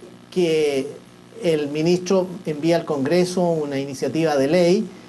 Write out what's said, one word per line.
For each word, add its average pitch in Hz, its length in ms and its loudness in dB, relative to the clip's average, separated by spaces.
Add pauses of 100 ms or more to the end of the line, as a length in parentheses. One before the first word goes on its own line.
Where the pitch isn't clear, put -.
(300)
que 156 580 0 (540)
el 151 280 0
ministro 180 580 0 (180)
envíe 160 280 0
al 165 120 0
Congreso 170 560 0
una 151 380 -2
iniciativa 143 580 -2
de 135 100 2
ley 180 400 4 (220)